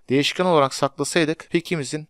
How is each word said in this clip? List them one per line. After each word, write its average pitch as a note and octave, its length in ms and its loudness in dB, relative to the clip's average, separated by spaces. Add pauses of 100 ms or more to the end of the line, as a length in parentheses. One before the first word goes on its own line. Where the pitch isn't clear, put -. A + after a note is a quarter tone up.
değişken C#3 360 0
olarak D3+ 280 4
saklasaydık D3 760 -2
pikimizin D#3 600 -4